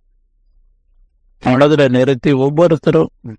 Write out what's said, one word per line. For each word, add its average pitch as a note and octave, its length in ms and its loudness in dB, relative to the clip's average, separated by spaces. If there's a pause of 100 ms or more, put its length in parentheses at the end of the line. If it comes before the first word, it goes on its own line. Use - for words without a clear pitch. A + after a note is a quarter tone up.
(1400)
மனதில C#3+ 440 2
நிறுத்தி B2+ 440 0
ஒவ்வொருத்தரும் D#3 800 0 (280)